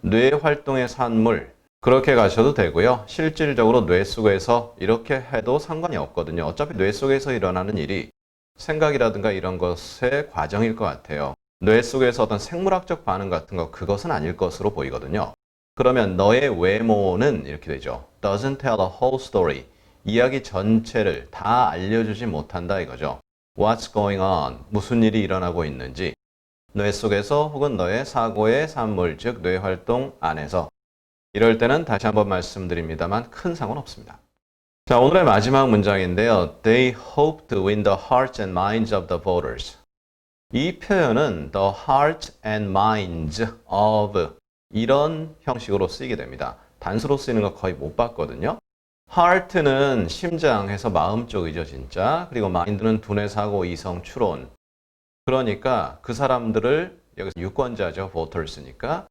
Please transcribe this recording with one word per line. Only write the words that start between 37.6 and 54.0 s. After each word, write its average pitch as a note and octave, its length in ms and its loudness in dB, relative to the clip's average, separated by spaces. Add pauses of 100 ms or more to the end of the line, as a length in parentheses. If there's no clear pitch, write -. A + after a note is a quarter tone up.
win G#2 160 0
the G2 160 4
hearts C3 420 0
and F#2+ 160 -4
minds G#2+ 360 0
of F2+ 140 -2
the E2+ 140 -4
voters. D2+ 560 -4 (760)
이 D#3 260 -2
표현은 A#2+ 720 0
the G2 200 2 (180)
hearts D3 560 0
and G#2+ 240 -2
minds F#2+ 760 0 (200)
of G#2 680 0 (380)
이런 D3 680 0
형식으로 G2+ 460 -2
쓰이게 B2+ 300 -6
됩니다. C2 400 -10 (220)
단수로 A#2 380 -2
쓰이는 A#2 240 -2
거 G2+ 120 -2
거의 F#2 200 -6
못 C#2+ 220 -10
봤거든요. G#2+ 600 -4 (600)
heart는 C#3+ 920 2
심장 D3+ 600 0
해서 G2+ 200 -4
마음 G2 380 0
쪽이죠, E2 380 -4
진짜. F#2+ 640 -4
그리고 A2 180 -2
mind는 G#2 540 0
두뇌, G#2 260 -4
사고, G2+ 380 -2
이성, F2 380 -8